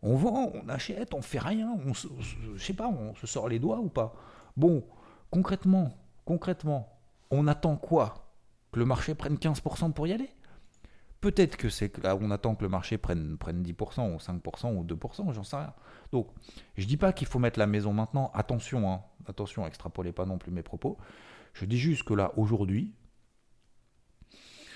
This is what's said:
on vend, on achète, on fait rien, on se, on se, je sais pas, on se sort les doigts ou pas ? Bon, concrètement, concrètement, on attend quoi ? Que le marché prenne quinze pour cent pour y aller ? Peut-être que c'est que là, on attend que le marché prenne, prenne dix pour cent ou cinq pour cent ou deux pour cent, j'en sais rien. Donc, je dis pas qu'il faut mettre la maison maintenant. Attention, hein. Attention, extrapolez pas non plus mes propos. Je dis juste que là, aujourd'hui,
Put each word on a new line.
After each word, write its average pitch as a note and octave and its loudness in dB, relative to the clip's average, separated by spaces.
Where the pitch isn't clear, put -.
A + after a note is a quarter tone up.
on A2 2
vend, A3 2
on - -10
achète, F3 -6
on C3+ -4
fait - -6
rien, A3 -2
on C3 0
se, - -8
on C3 -10
se, A2+ -8
je F#2+ -10
sais G3 -4
pas, A3 -4
on A2 -4
se - -12
sort A2+ -2
les A#2 2
doigts G3+ 0
ou G3+ 0
pas ? A2+ 0
Bon, D#3 6
concrètement, F#3 4
concrètement, D3+ -2
on D3 6
attend D3+ 4
quoi ? - 2
Que A#2 0
le A#2+ 6
marché C3 2
prenne C#3+ -2
quinze D#3 0
pour - -4
cent E3+ 2
pour D3+ -2
y F3+ 2
aller ? B3+ -4
Peut-être G3 6
que A2 0
c'est G#2 0
que - -12
là, F#2+ 4
on G#2 0
attend G#2 2
que - -4
le G2 2
marché F#2+ 0
prenne, D#2 -2
prenne F2 -2
dix F2 -4
pour - -6
cent A2+ 0
ou D#2+ -6
cinq F2+ -6
pour - -10
cent A#2+ -4
ou F2 -2
deux E2+ -4
pour D#3 -8
cent, F#3+ -2
j'en G#2+ -6
sais C#3 -8
rien. C#3+ -8
Donc, B2 0
je G2 -2
dis C#3+ 2
pas - 6
qu'il - -4
faut B2 0
mettre A#2+ 2
la G#2+ 6
maison G#2 2
maintenant. A2+ 0
Attention, A2+ 0
hein. F#2 -4
Attention, G2 -6
extrapolez F2 -8
pas F2+ -2
non F#2+ -2
plus F2 -10
mes F2 -4
propos. - -4
Je - -8
dis A#2 2
juste D3 2
que G#2+ 0
là, G2 2
aujourd'hui, G#2+ 2